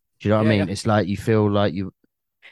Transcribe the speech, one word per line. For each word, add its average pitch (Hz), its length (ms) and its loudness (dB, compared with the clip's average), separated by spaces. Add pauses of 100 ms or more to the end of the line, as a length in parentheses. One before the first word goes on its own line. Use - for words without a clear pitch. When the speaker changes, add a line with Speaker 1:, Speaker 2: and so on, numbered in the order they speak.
(200)
Speaker 1:
Do 104 80 -2
you - 20 2
know 107 80 4
what 110 80 2
I 110 60 4
Speaker 2:
Yeah, 104 80 2
Speaker 1:
mean? - 80 -2
Speaker 2:
yeah. 95 40 -8
Speaker 1:
It's - 140 -8
like 104 220 2
you 101 80 -4
feel 107 340 0
like 101 240 0
you 95 180 -8 (600)